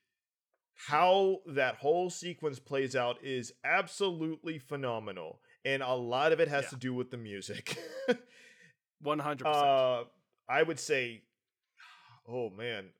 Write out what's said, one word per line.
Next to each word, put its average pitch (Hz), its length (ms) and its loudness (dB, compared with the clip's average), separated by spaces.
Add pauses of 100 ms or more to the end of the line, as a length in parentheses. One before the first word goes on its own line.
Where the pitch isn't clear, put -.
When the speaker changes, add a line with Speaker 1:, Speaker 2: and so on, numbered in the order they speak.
(760)
Speaker 1:
how 185 720 4
that 139 300 0
whole 175 340 2
sequence 156 480 -8
plays 135 360 -2
out 120 280 0
is 127 280 -6 (120)
absolutely 165 960 -2
phenomenal, 107 840 -6 (240)
and 135 160 0
a 127 140 0
lot 127 360 2
of 156 80 4
it 165 80 6
has 143 180 0
Speaker 2:
Yeah. - 40 -10
Speaker 1:
to 135 60 -12
do 127 180 -6
with 123 160 -4
the 127 80 -10
music. 104 580 -8 (320)
<laughs> - 960 -8
Speaker 2:
One 147 180 0
hundred 147 260 -4
percent. 147 200 4
Speaker 1:
Uh, 131 380 6 (440)
I 135 140 2
would 160 180 0
say, 120 440 -2 (1040)
oh 117 240 -4
man, 104 380 -8 (100)